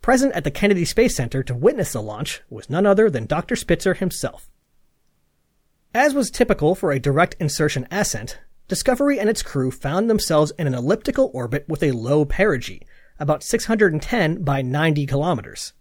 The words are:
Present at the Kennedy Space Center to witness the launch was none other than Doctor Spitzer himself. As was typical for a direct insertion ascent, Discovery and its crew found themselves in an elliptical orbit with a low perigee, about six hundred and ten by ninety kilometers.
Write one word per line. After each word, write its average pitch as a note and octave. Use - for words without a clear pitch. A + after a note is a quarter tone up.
Present C4
at E3
the -
Kennedy G3
Space A3+
Center C3+
to C3
witness F#3
the A2+
launch G#2+
was A2
none F#3+
other G3+
than A2
Doctor F3
Spitzer F3+
himself. -
As C4+
was C4
typical F#3+
for E3+
a C3+
direct C#3+
insertion D3
ascent, B2+
Discovery C4
and G#3
its -
crew C3
found F3+
themselves D#3
in E3
an C3
elliptical F3+
orbit B2
with D#3
a C#3+
low C3
perigee, C#3+
about D3+
six -
hundred G#3
and D3+
ten F3+
by C#3
ninety D3
kilometers. C#3